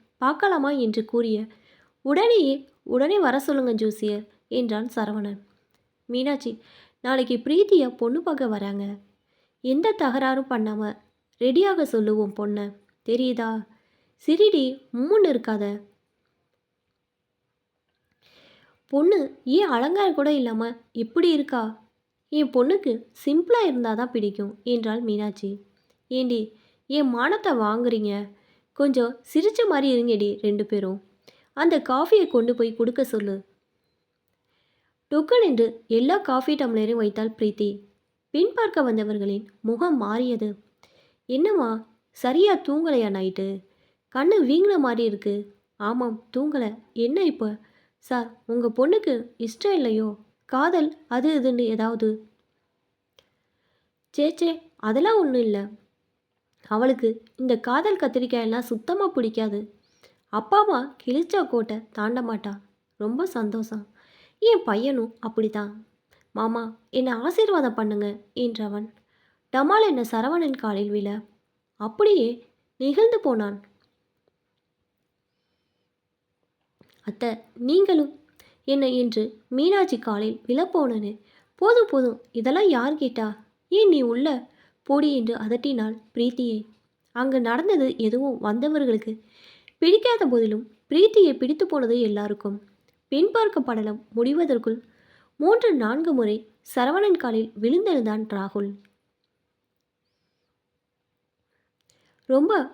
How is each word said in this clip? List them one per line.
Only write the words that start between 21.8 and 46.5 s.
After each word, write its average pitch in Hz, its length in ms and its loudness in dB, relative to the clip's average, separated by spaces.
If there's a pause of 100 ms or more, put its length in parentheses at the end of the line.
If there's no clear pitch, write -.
என் 294 180 0
பொண்ணுக்கு 285 420 2 (200)
சிம்பிளா 349 520 2
இருந்தாதான் 240 460 -2
பிடிக்கும்," 208 420 -4 (100)
என்றாள் 233 380 -2
மீனாட்சி. 208 500 -4 (600)
"ஏண்டி, 254 300 -2 (500)
என் 285 180 2
மானத்தை 294 440 0
வாங்குறீங்க? 220 600 0 (600)
கொஞ்சம் 262 400 0 (100)
சிரிச்ச 427 460 0
மாதிரி 277 200 2
இருங்கடி 240 420 2 (100)
ரெண்டு 208 260 -2
பேரும். 196 320 -4 (540)
அந்த 330 260 2
காஃபியை 330 500 4
கொண்டு 240 260 2
போய் 226 200 0
கொடுக்க 233 300 0
சொல்லு." 202 320 -6 (1800)
டொக்கன் 311 320 4
என்று 233 220 4 (200)
எல்லா 254 320 2
காஃபி 285 360 -2
டம்ளரையும் 233 480 -2
வைத்தாள் 220 340 -4
பிரீத்தி. 208 320 -2 (640)
பின் 370 200 2
பார்க்க 427 280 0
வந்தவர்களின் 214 640 -2 (140)
முகம் 240 360 0
மாறியது. 220 520 -2 (800)
"என்னம்மா, 294 420 0 (460)
சரியா 349 400 2
தூங்கலையா 294 540 0
நைட்டு? 190 360 -4 (680)
கண்ணு 320 300 4
வீங்கின 359 340 4
மாதிரி 233 260 0
இருக்கு." 202 300 -2 (420)
"ஆமாம், 226 540 -4
தூங்கல. 277 340 -2 (280)